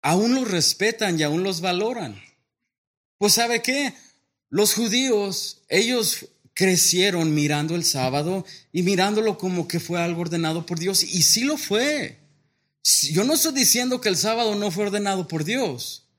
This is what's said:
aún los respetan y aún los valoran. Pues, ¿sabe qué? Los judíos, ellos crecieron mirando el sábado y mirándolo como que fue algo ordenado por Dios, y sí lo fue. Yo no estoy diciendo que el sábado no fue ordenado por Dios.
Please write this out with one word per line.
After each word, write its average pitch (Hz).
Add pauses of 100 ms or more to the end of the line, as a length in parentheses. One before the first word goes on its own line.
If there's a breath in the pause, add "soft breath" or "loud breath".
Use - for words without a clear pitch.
aún 208
los 254
respetan 190
y 156
aún 156
los 180
valoran. 180 (960)
Pues, 202
¿sabe 233
qué? 262 (560 loud breath)
Los 208
judíos, 220
ellos 226 (260)
crecieron 180
mirando 147
el 170
sábado 147 (280 loud breath)
y 180
mirándolo 202
como 180
que 170
fue 170
algo 170
ordenado 165
por 170
Dios, 190
y 175
sí 233
lo 294
fue. 254 (920)
Yo 180
no 294
estoy 311
diciendo 247
que 214
el 175
sábado 220
no 208
fue 202
ordenado 196
por 156
Dios. 185